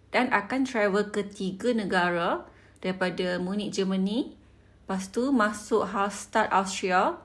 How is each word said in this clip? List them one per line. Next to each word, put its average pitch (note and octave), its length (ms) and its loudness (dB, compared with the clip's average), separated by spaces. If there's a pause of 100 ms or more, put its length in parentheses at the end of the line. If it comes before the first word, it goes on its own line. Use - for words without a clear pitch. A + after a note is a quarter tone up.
(140)
dan B3 160 2
akan B3+ 400 0
travel G#3 400 2
ke G#3 160 -2
tiga G3 480 -2
negara F#3 720 0 (320)
daripada F3+ 640 -2
Munich, G#3 320 -4
Germany. F#3+ 640 0 (480)
Lepas F#3+ 240 -4
tu, B3+ 220 0
masuk G#3+ 560 2
Hallstatt, G3+ 640 0
Austria. G3 720 2